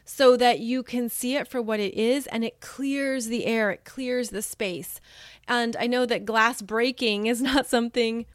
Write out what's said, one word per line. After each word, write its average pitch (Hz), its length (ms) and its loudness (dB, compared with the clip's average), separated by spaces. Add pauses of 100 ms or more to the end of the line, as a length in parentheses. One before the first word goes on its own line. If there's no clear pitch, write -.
so 254 320 6
that 240 220 4
you 240 240 -2
can 240 260 -4
see 247 260 -4
it 285 120 -4
for 240 160 -4
what 214 160 -2
it 202 160 -2
is, 247 320 0
and 226 180 -4
it - 160 -10
clears 269 640 -4
the 226 220 -2
air, 220 240 2
it - 140 -8
clears 247 440 -4
the 202 140 -6
space. - 580 -8 (460)
And 233 320 0
I 233 80 0
know 247 180 2
that 220 180 -2
glass 220 380 2
breaking 220 640 0
is 233 160 0
<laughs> 269 100 0
not 262 140 2
something 233 680 0